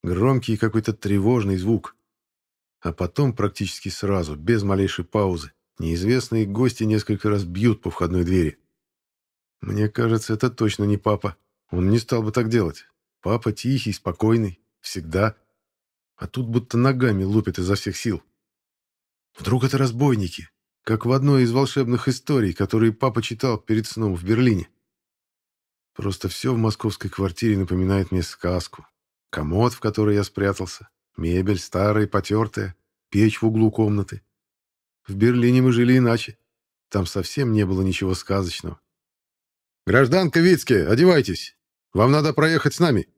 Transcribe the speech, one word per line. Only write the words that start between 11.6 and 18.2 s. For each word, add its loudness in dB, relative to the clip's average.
Он 0
не 4
стал -2
бы -2
так 0
делать. -2
Папа -2
тихий, -4
спокойный, -2
всегда. -2
А -12
тут -6
будто -2
ногами 2
лупит 0
изо 0
всех -6
сил. -4